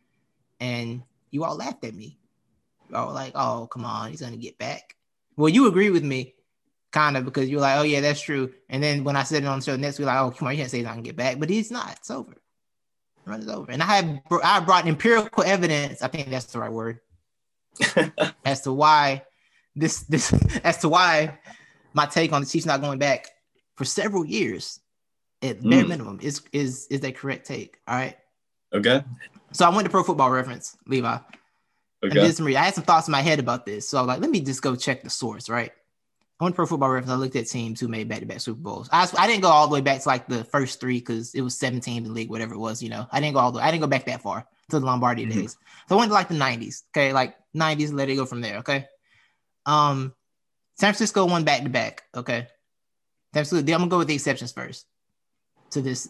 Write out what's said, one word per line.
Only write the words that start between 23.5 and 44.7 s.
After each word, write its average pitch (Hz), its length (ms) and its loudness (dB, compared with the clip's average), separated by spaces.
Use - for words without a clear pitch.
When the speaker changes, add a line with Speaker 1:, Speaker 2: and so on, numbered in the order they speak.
Speaker 1:
for 139 100 -6
several 196 400 -2
years, 151 540 -4
at 120 180 -6
bare 233 220 6
Speaker 2:
Mm. - 60 4
Speaker 1:
minimum, 107 320 -8
is, 143 200 -6
is, 131 380 -4
is 139 140 -4
a 131 80 -6
correct 135 340 -8
take. 120 320 -12
All 120 80 -4
right. 131 220 -6
Speaker 2:
Okay. 123 300 2
Speaker 1:
So - 140 4
I 175 40 8
went 196 160 4
to 175 60 -4
Pro 190 120 4
Football 139 280 2
Reference, 127 440 -4
Levi. 120 300 0
And 98 100 0
Speaker 2:
Okay. - 160 6
Speaker 1:
did 165 80 4
some 160 120 -4
re-, 135 80 2
I 143 80 6
had 190 120 4
some 165 100 -4
thoughts 165 220 6
in 165 40 -2
my 139 100 2
head 156 180 4
about 123 280 -2
this. 104 200 -8
So 143 120 0
I - 20 4
was 127 60 0
like, 127 120 -2
"Let 294 120 0
me 214 80 2
just 135 240 -4
go 131 120 0
check 127 280 -4
the 117 80 -14
source," 113 380 -8
right? 113 220 -4
I 160 40 -2
went 180 100 0
to - 40 -6
Pro 170 80 2
Football 143 260 0
Reference. 127 200 -2
I 127 40 0
looked 131 200 -2
at 117 120 -4
teams 113 320 -6
who 127 80 -4
made 110 220 -6
back-to-back 107 320 -10
Super 113 200 -8
Bowls. 131 300 -10
I, 180 160 4
I 185 100 6
didn't 220 140 2
go 185 80 6
all 151 180 8
the 147 60 0
way 139 80 2
back 139 200 2
to, - 60 -4
like, 127 200 0
the 120 160 -4
first 131 360 -2
three 127 220 -2
'cause 113 320 -6
it 135 80 -4
was 123 160 -6
seven 127 220 -2
teams 120 180 -8
in 117 80 -6
the 110 60 -8
league, 113 180 -6
whatever 113 240 -8
it 104 60 -10
was, 113 240 -8
you 113 60 -8
know. 110 220 -8
I 131 80 0
didn't 147 140 0
go 135 60 2
all 123 120 4
the 120 60 -6
way. 113 60 0
I 156 80 4
didn't 165 100 -2
go 147 60 2
back 135 180 0
that 123 160 -6
far 101 240 -8
to 156 100 0